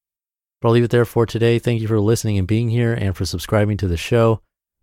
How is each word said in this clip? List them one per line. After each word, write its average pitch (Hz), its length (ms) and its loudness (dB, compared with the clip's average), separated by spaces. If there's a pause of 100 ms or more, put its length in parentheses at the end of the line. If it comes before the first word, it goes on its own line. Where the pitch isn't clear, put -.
(600)
But 117 100 0
I'll 113 40 4
leave 120 100 4
it 113 60 -2
there 120 160 2
for 117 200 0
today. 117 340 0
Thank 117 220 -2
you 110 60 -6
for 110 120 0
listening 107 400 0
and 90 80 -2
being 113 220 0
here 117 240 0
and 104 220 -2
for 95 100 -6
subscribing 104 520 -2
to 95 100 -2
the 85 80 -2
show. 113 460 0 (420)